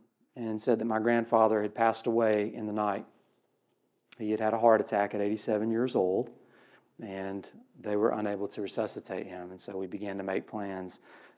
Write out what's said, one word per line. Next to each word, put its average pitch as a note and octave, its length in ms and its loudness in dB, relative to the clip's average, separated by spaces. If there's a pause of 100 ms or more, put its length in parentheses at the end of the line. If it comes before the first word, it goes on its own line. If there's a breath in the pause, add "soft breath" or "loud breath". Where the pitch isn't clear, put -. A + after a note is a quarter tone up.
(380)
and A2 240 -6
said A2+ 180 2
that A2+ 60 -2
my A2 140 0
grandfather A2+ 640 4
had G#2 120 -4
passed A2+ 320 2
away A2 460 2
in A2+ 120 -6
the G#2+ 60 -4
night. G#2 340 -2 (1120)
He G#2+ 120 -2
had G#2+ 80 0
had A2 140 2
a A2+ 60 0
heart A2+ 200 8
attack G2+ 340 0
at G#2 60 -2
eighty-seven G#2+ 500 0
years A#2 260 0
old, G2+ 340 2 (720 soft breath)
and G2 480 -8 (280)
they G#2 200 -2
were G#2+ 140 2
unable G#2 380 -4
to - 120 -8
resuscitate G2 640 -4
him. F2+ 260 -12
And F#2 80 -14
so G2 180 -8
we F#2+ 100 -4
began G2 300 -8
to G2 60 -4
make F#2+ 240 -2
plans F#2+ 540 -8 (360 loud breath)